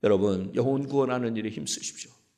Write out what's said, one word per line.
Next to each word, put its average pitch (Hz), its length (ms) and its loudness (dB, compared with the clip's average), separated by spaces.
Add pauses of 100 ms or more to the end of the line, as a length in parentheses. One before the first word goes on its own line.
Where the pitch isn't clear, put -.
여러분, 98 520 4
영혼 135 320 0
구원하는 127 480 0
일에 107 140 -4
힘쓰십시오. - 600 -8 (280)